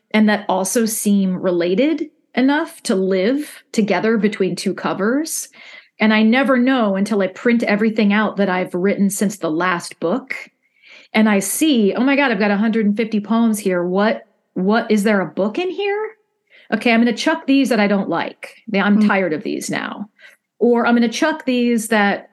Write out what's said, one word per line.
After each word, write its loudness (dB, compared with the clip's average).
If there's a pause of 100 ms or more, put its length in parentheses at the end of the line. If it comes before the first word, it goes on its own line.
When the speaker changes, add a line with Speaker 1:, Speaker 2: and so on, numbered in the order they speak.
(120)
Speaker 1:
and 4
that 0
also 0
seem 0
related 0 (260)
enough 0
to -2
live -2
together 0
between 0
two -4
covers. -4 (500)
And 4
I 2
never 2
know 2
until 0
I 0
print 0
everything 2
out 0
that 0
I've -4
written 0
since -4
the -4
last -4
book. -4 (800)
And 4
I 2
see, 2
"Oh -2
my 2
God, 2
I've -2
got 2
a 0
hundred 0
and 0
fifty -2
poems 0
here. -2
What, -2 (280)
what, 0
is 2
there 2
a -4
book -4
in -2
here? -6 (580)
Okay, 0
I'm 4
gonna 2
chuck -2
these 2
that 0
I 2
don't -2
like. -8 (180)
I'm 2
Speaker 2:
Mm. 4
Speaker 1:
tired 0
of -4
these -6
now." -8 (500)
Or, 2
"I'm 2
gonna 2
chuck -2
these 0
that 0